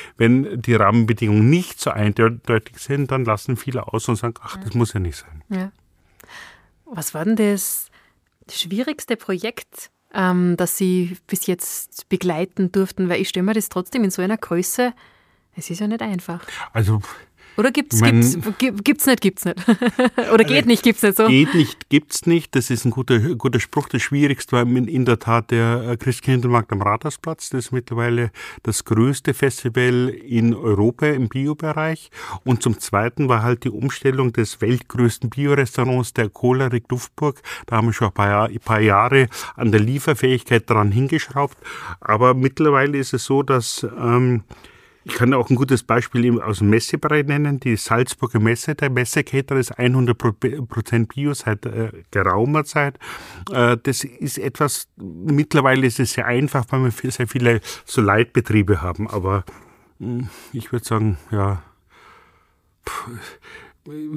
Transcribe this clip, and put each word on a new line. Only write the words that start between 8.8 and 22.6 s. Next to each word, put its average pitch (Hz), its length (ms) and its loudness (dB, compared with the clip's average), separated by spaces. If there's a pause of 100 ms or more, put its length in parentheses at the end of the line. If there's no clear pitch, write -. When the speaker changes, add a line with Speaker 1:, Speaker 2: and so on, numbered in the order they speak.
Speaker 2:
Projekt, - 760 -10 (240)
ähm, 180 420 2
das 175 220 -2
Sie 180 480 0
bis - 200 -6
jetzt - 600 -8
begleiten 180 640 -2
durften? 190 380 -2
Weil 170 100 -2
ich 190 80 -4
stelle 180 160 -2
mir 208 80 2
das 220 160 -2
trotzdem 185 360 -4
in 190 60 0
so 185 120 -4
einer 214 160 -2
Größe, 247 560 -2 (600)
es - 160 -12
ist 170 100 -8
ja 208 80 -4
nicht 226 140 -4
einfach. 180 420 -8 (280)
Speaker 1:
Also, 107 300 0 (540)
Speaker 2:
Oder 240 160 2
gibt's, - 240 -2
Speaker 1:
ich 107 40 4
mein, 117 200 6
Speaker 2:
gibt's, 131 380 0
gi-, 262 120 0
gibt's 208 360 0
nicht, 262 140 4
gibt's - 240 -2
nicht. 175 140 -4
<laughs> 240 760 0
Oder 226 120 8
geht 262 140 2
Speaker 1:
Also, 233 100 2
Speaker 2:
nicht, 233 160 4
gibt's 226 180 2
nicht 202 140 4
so. 220 100 4
Speaker 1:
geht 147 260 6
nicht, - 360 0
gibt's - 380 0
nicht. 170 280 2
Das 127 160 0